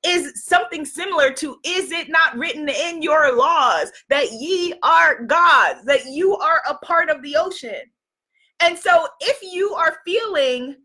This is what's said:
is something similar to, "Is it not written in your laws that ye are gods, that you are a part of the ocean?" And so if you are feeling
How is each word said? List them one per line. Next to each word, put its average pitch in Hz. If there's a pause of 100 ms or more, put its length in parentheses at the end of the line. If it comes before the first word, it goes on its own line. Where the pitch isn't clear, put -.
is 339
something 339
similar 311
to, 269
"Is 349
it 330
not 320
written 302
in 320
your 302
laws 254 (200)
that 269
ye 349
are 320
gods, 277
that 262
you 320
are 320
a 285
part 339
of 294
the 285
ocean?" 254 (800)
And 339
so 339 (120)
if 427
you 370
are 320
feeling 277